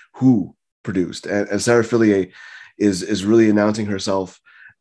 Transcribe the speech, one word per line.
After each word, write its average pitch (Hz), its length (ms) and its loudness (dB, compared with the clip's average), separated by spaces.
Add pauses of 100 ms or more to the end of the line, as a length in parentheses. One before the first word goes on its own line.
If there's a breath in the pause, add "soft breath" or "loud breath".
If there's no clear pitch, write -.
(140 soft breath)
who 123 420 0 (280)
produced. 90 420 -6
And, 101 240 -4
and 101 120 -4
Sarah 120 220 2
Fillier 107 440 2 (500 loud breath)
is, 98 240 0
is 98 240 -6
really 110 240 4
announcing 107 380 0
herself. 95 520 -6 (420 soft breath)